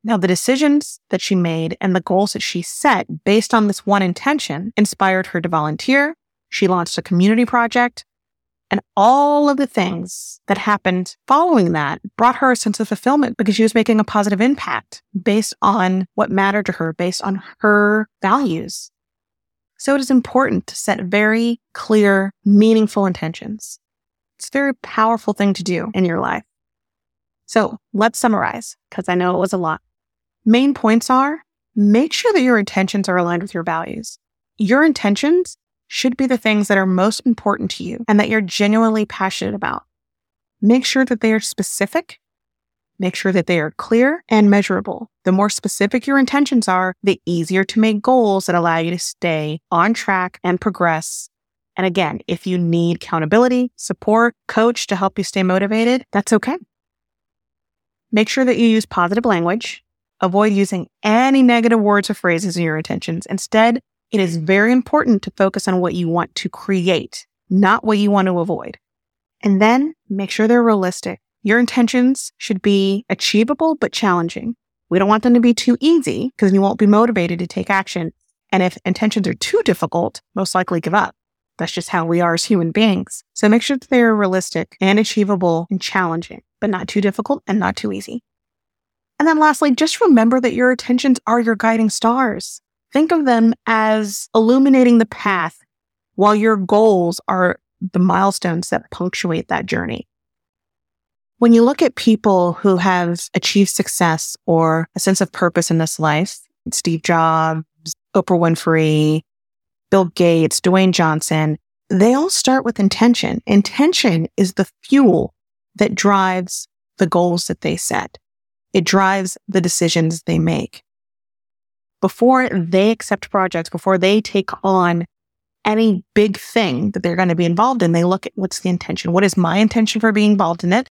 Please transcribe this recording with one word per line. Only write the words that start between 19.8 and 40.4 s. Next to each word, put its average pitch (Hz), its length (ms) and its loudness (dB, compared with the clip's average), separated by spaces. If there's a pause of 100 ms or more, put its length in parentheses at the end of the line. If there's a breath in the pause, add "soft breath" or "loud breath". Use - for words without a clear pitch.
it 277 40 0
is 262 100 -6
important 247 580 0
to - 80 -16
set - 240 -4
very 214 600 -2 (140)
clear, 196 580 2 (120)
meaningful 214 640 4
intentions. - 720 -10 (580)
It's - 100 -16
a - 40 -20
very 277 220 -2
powerful 220 600 -2
thing 202 200 0
to 175 100 -8
do 180 280 -4
in 185 120 0
your 170 160 -2
life. - 240 -4 (1000)
So 214 320 -2 (140)
let's 220 280 0
summarize, 214 560 -2 (140)
'cause - 180 -8
I 180 80 0
know 180 180 0
it 175 60 -2
was 190 120 -2
a 196 60 -4
lot. 160 220 -4 (640)
Main 254 300 4
points 226 360 0
are, 277 340 0 (300)
make 214 380 2
sure 466 200 0
that 330 100 2
your 254 140 4
intentions 196 520 -2
are 180 80 0
aligned 175 260 0
with 202 100 -12
your 170 120 -6
values. 170 540 -8 (400)
Your 240 260 2
intentions 302 720 0 (300)
should 247 300 -4
be 269 100 -2
the 247 120 0
things 208 300 0
that 196 100 2
are 190 80 0
most 190 400 0
important 208 420 -2
to - 140 -10
you 233 240 -10
and 208 140 4
that 208 80 0
you're 220 120 0
genuinely 214 640 0
passionate 196 500 -6
about. - 300 -6 (800)